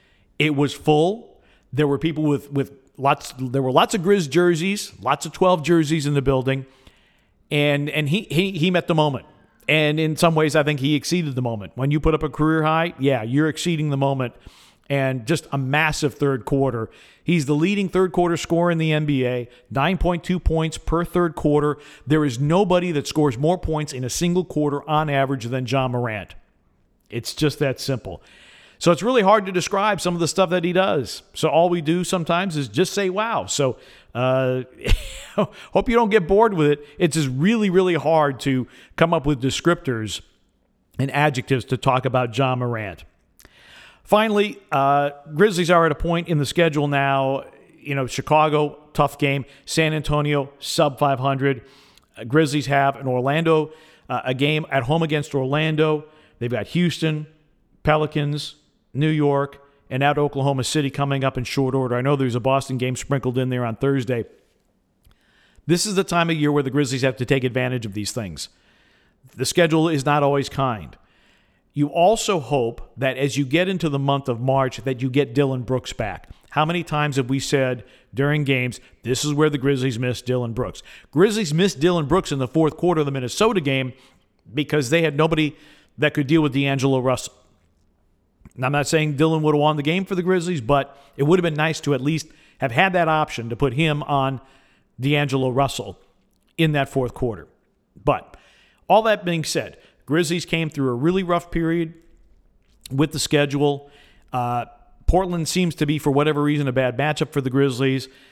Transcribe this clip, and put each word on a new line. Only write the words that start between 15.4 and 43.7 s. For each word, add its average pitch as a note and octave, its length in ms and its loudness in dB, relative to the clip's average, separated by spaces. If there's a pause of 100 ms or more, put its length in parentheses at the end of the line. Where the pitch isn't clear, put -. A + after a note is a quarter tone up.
a C#3 80 -4
massive C#3+ 560 -2
third C3+ 300 -2
quarter. C3 440 -2 (340)
He's E3 220 0
the D3 80 0
leading F#3+ 360 0
third F#3 220 0
quarter F3 260 0
scorer F3 340 0
in E3 80 0
the D#3+ 120 0
N D3+ 140 0
B C3+ 220 0
A, B2 200 -4 (220)
nine D3+ 300 0
point E3+ 240 0
two F3+ 160 -2
points D#3+ 400 0
per E3+ 260 -2
third F3 300 0
quarter. D3 420 0 (300)
There D3+ 180 2
is B2 140 -2
nobody F3+ 540 2
that C#3+ 140 -4
scores D3 300 0
more E3 220 0
points D3+ 340 -4
in B2+ 100 -8
a B2 60 -6
single F3 360 0
quarter D3 440 -2
on D#3 200 2
average C3+ 360 0
than B2+ 220 -4
Ja C3 200 0
Morant. A#2+ 460 -4 (800)
It's - 240 -8
just D3+ 240 0
that C3+ 200 -2
simple. G#2 440 -8 (560)
So F3 120 6
it's E3+ 120 0
really B3 180 2
hard G3+ 240 4
to F#3+ 60 -6
describe G3 480 -2
some F3 160 -2
of E3+ 60 -4
the E3 60 2
stuff F#3 240 2
that F3+ 120 0
he F3+ 100 -2
does. F3+ 480 0 (120)
So - 160 -2
all E3 200 4
we F3 120 0
do E3+ 220 0
sometimes F3 540 -2
is C#3 100 -2
just C#3 260 -2
say, G3 180 -2
"Wow." G3+ 340 -4
So, C3 320 -2 (380)
uh, B2+ 480 0 (720)
<laughs> - 0 -
hope - 520 -2
you A#3 80 2
don't A#3 140 4
get G3 180 2
bored G3+ 280 4
with D3+ 160 4
it. D3 160 -4 (100)
It's E3+ 180 0
just D3 160 0
really, G3+ 380 2
really F#3 240 4
hard D3 460 2
to C3 280 0 (280)
come E3 180 2
up D3 140 0
with D3 120 2
descriptors B2 840 -2 (760)
and C3+ 140 -2
adjectives C3+ 540 0
to B2+ 120 -2
talk B2+ 280 0
about B2 300 -2
Ja B2+ 200 0
Morant. A2+ 480 -6 (1000)